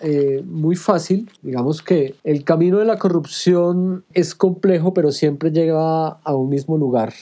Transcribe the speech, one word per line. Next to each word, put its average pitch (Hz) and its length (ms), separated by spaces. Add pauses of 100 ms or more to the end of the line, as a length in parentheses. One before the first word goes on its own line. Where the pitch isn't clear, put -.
eh, 143 460
muy 165 300
fácil. 190 520 (120)
Digamos 135 400
que 143 420
el 147 220
camino 175 320
de 214 80
la 220 120
corrupción 180 1160
es 160 220
complejo, 185 580
pero 160 180
siempre 147 400
llega 160 560
a 151 280
un 131 120
mismo 143 300
lugar, 123 340 (100)